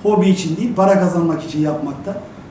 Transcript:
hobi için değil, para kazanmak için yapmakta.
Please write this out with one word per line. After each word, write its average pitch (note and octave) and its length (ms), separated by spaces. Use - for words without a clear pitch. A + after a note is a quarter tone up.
hobi F#3+ 260
için E3 280
değil, A#3+ 180
para G3 240
kazanmak E3 440
için D3 160
yapmakta. D3+ 640